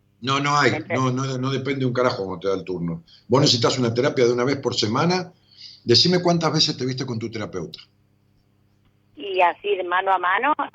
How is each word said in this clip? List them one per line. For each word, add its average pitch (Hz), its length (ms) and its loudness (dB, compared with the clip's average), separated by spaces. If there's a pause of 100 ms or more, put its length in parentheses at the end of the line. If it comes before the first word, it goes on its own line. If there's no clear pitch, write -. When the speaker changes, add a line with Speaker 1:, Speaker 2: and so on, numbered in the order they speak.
(220)
Speaker 1:
No, 139 180 0
no 147 160 2
hay, 135 160 6
Speaker 2:
¿Me 107 60 -2
entendés? 131 220 -4
Speaker 1:
no, 131 120 2
no, 131 280 -4
no 131 100 -2
depende 135 380 -2
un 123 60 -2
carajo 120 320 0
cuando 92 140 -8
te 95 100 -4
da 98 40 0
el 92 120 -6
turno. 85 380 -6 (240)
Vos 127 140 4
necesitas 131 380 2
una 117 140 0
terapia 127 320 2
de 120 80 4
una 120 100 0
vez 139 140 0
por 131 180 -4
semana. 165 580 0 (500)
Decime 175 380 4
cuántas 165 320 2
veces 156 240 0
te 127 80 -6
viste 131 200 -4
con 123 120 -6
tu 113 140 -8
terapeuta. 95 480 -10 (1400)
Speaker 2:
Y 190 260 -2
así 175 340 2
de 185 80 -2
mano 185 280 0
a 185 80 4
mano, 202 340 0 (220)